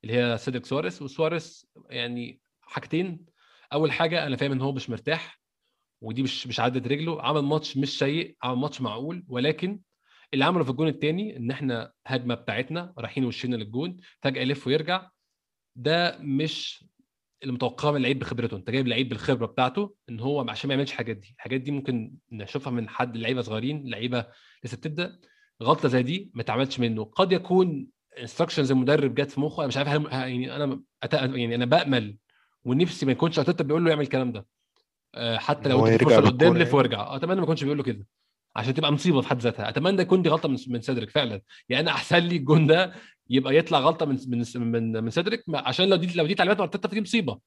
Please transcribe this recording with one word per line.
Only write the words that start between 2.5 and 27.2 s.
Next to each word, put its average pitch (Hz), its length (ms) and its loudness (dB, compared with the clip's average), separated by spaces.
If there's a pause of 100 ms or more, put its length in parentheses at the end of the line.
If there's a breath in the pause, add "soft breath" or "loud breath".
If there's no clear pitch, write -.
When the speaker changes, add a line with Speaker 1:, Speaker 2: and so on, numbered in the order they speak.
Speaker 1:
حاجتين. - 640 -6 (460 soft breath)
أول 151 200 2
حاجة، 165 340 0
أنا 131 100 -2
فاهم 139 160 0
إن 131 80 0
هو 139 120 0
مش 127 180 -6
مرتاح، 143 500 -6 (640)
ودي 113 200 -4
مش، 131 240 -4
مش 120 140 -6
عدت 123 280 0
رجله. 151 340 -4
عمل 147 200 0
ماتش 151 340 -2
مش 139 220 -2
سيء، 147 440 -2
عمل 123 160 -2
ماتش 147 220 -4
معقول، 131 480 -8
ولكن 160 520 -2 (540 soft breath)
اللي 135 100 2
عمله 170 200 2
في 123 60 -4
الجون 160 180 0
التاني، 170 480 -4
إن 120 140 -6
إحنا 131 420 -4 (140)
هجمة 123 280 -2
بتاعتنا 135 640 -6
رايحين 120 260 -4
وشنا 123 320 -4
للجون، 123 400 -6 (260 loud breath)
فجأة 131 200 -2
يلف 139 240 -4
ويرجع، 160 440 -2 (680)
ده 160 440 0
مش 147 640 -4 (580)
اللي 135 120 -6
متوقعه 123 380 0
من 143 100 0
لعيب 131 160 2
بخبرته. 117 380 -6
أنت 98 140 -10
جايب 127 180 0
لعيب 120 200 0
بالخبرة 117 380 -2
بتاعته، 131 480 -2 (140)
إن 117 120 -10
هو 131 300 -2
عشان 123 180 -6
ما 139 60 0
يعملش 135 180 0
الحاجات 113 240 -6
دي. - 200 -20
الحاجات 131 240 -6
دي 131 100 -8
ممكن 131 440 -4 (180)
نشوفها 131 400 -8
من 117 160 -4
حد، 123 280 -4
لعيبة 117 260 -2
صغيرين، 123 480 -4
لعيبة 117 360 -4 (380 soft breath)
لسه 123 120 -10
بتبدأ. 160 440 -8 (420 soft breath)
غلطة 143 260 4
زي 123 140 4
دي 175 320 -4
ما 117 80 -8
اتعملتش 127 380 -2
منه. 113 240 0
قد 185 280 0